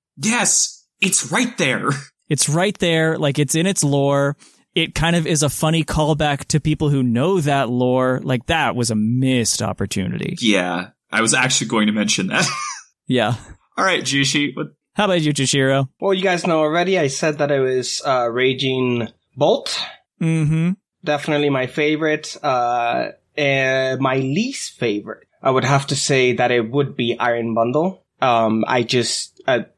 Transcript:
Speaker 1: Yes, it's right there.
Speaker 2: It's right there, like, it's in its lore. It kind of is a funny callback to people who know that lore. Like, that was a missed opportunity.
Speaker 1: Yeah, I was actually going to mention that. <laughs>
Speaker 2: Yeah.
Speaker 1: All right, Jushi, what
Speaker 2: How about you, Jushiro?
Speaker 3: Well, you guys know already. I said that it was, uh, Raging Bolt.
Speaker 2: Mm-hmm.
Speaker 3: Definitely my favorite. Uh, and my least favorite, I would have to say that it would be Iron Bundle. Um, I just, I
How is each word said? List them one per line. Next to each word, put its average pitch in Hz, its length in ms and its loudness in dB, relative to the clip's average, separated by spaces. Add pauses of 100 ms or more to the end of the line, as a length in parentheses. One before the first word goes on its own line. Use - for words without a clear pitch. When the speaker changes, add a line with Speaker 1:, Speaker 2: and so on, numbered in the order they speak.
(160)
Speaker 1:
Yes, 208 680 -2 (160)
it's 175 280 0
right 247 280 0
there. 123 320 0 (400)
Speaker 2:
It's 147 180 0
right 180 300 0
there, 160 400 2
like, 143 200 0
it's 147 160 0
in 160 120 2
its 196 180 0
lore. 139 540 2 (360)
It 165 200 0
kind 170 220 2
of 160 100 0
is 151 160 0
a 143 80 2
funny 160 340 0
callback 151 600 0
to 156 140 0
people 151 280 0
who 139 140 2
know 131 380 2
that 139 280 0
lore. 127 540 2
Like, 127 240 -2
that 147 280 0
was 117 160 -2
a 113 60 0
missed 123 640 0
opportunity. 98 800 -4
Speaker 1:
Yeah, 90 500 0 (220)
I 107 80 2
was 113 140 2
actually 131 340 0
going 107 200 2
to 107 40 0
mention 104 360 -2
that. 147 240 0
<laughs> - 60 -6 (480)
Speaker 2:
Yeah. 120 280 2 (420)
Speaker 1:
All 190 80 0
right, 180 180 0
Jushi, 139 540 0
what - 120 -6 (260)
Speaker 2:
How 208 100 0
about 185 160 2
you, 151 140 0
Jushiro? 135 560 2 (100)
Speaker 3:
Well, 196 140 0
you 185 80 -2
guys 180 240 0
know 160 140 2
already. 175 380 2
I 147 100 2
said 151 280 -2
that 147 140 0
it 139 100 2
was, 131 420 -2
uh, 127 300 0
Raging 127 760 0 (280)
Bolt. 160 420 0 (440)
Speaker 2:
Mm-hmm. 160 480 0 (340)
Speaker 3:
Definitely 147 460 0
my 131 160 0
favorite. 151 760 -2
Uh, 120 680 0 (280)
and 131 640 0
my 131 160 0
least 160 600 -4
favorite, 107 480 -4 (160)
I 135 80 2
would 127 140 2
have 139 240 2
to 143 80 -2
say 131 360 2
that 123 180 0
it 117 200 0
would 139 260 -2
be 117 240 -2
Iron 117 320 0
Bundle. 135 500 0 (200)
Um, 113 440 2
I 123 180 0
just, - 600 -4
I 123 200 0 (120)